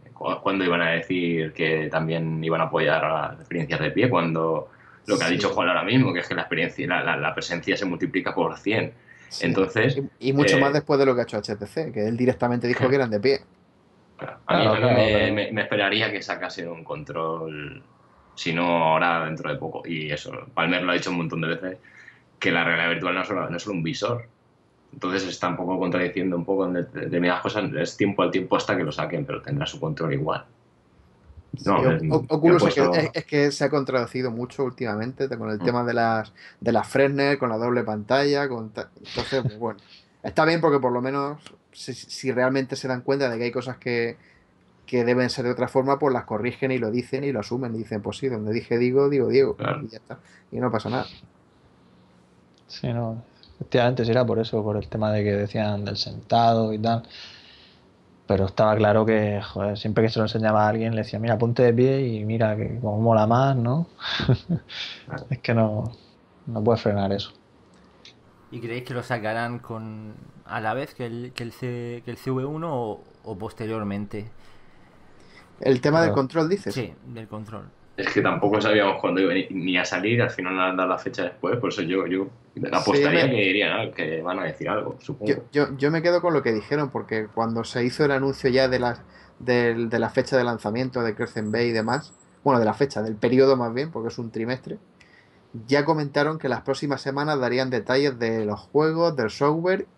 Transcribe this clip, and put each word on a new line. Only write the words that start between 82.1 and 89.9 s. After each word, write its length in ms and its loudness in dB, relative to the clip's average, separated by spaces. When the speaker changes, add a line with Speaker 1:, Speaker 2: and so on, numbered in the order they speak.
Speaker 2:
Sí, 60 -8
Speaker 1:
apostaría 540 4
Speaker 2:
me 60 2
Speaker 1:
que 100 2
dirían 300 2
algo, 220 -4
que 300 -4
van 160 -4
a 60 -4
decir 220 -6
algo, 320 -4
supongo. 320 -6
Speaker 2:
Yo, 40 2
yo, 260 0
yo 140 0
me 100 0
quedo 180 4
con 140 0
lo 80 2
que 120 2
dijeron, 360 -2
porque 380 -4
cuando 360 -2
se 200 -4
hizo 220 0
el 60 4
anuncio 380 0
ya 180 4
de 120 2
la, 240 -2
del, 520 2
de 100 0